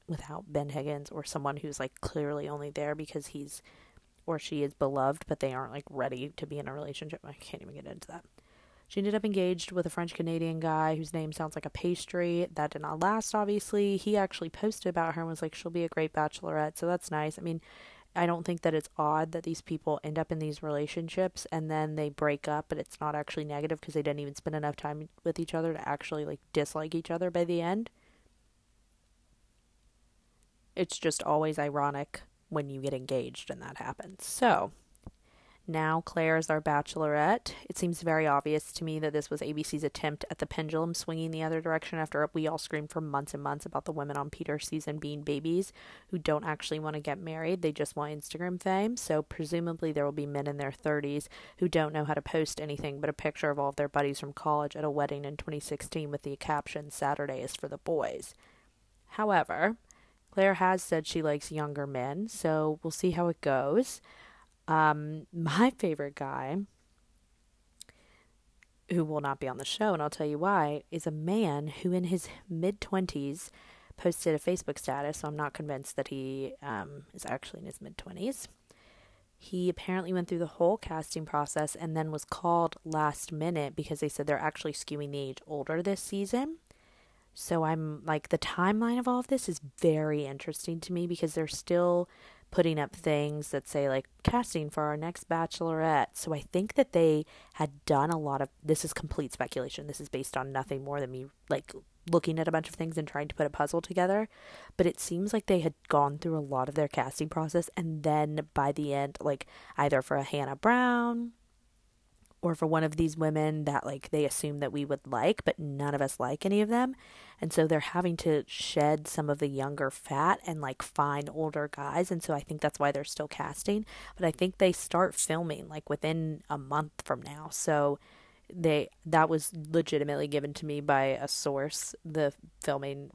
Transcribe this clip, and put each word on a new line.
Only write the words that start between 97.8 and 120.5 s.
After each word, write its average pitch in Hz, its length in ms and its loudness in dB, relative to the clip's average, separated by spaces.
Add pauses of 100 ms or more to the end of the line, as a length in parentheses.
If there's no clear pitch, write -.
done 147 260 6
a 170 80 0
lot 143 220 -2
of, 139 80 0 (160)
this 156 220 2
is 156 80 -4
complete - 400 -4
speculation. 135 540 -4
This 143 120 -8
is 147 80 -10
based 139 300 -4
on 135 160 -2
nothing 135 320 -4
more 143 160 -2
than 127 100 -4
me, 127 140 -10 (240)
like, 139 240 -2 (360)
looking 165 300 4
at 156 80 0
a 160 40 2
bunch 160 180 0
of - 60 -12
things 160 220 -4
and 156 100 0
trying 147 200 -4
to - 80 -12
put 147 120 2
a - 20 -4
puzzle 151 320 0
together. 190 480 2 (480)
But 180 80 6
it - 140 2
seems 185 340 -2
like 214 140 0
they 185 120 6
had 160 140 2 (160)
gone 143 300 4
through 160 180 0
a - 20 0
lot 139 300 0
of 139 60 -8
their 151 120 4
casting 135 400 -2
process, 160 480 0
and 160 280 -2
then 151 500 2
by 143 180 4
the 143 220 -2
end, 139 260 -2
like, 139 260 -2 (300)
either 143 260 4
for - 140 -2
a 139 80 2
Hannah 139 320 -2
Brown 240 800 2 (1080)
or 170 120 2
for 160 140 0
one 160 160 4
of 151 120 0
these 156 220 2
women 156 460 2
that, 143 240 0
like, 139 240 -8
they 151 120 4
assume 147 360 0
that 143 120 0
we 143 140 -2
would 139 220 -2
like, 135 360 2
but - 140 2
none 143 380 0
of 139 60 0
us 135 180 0
like 131 260 -2
any 202 160 4
of 214 80 2
them. 247 260 2 (460)
And 160 100 -2
so 160 140 6
they're 156 140 4
having 175 380 0
to 151 280 2
shed 151 640 2
some 151 240 0
of 143 80 0
the 147 80 2
younger 139 420 -2
fat 151 560 2
and, 160 160 -4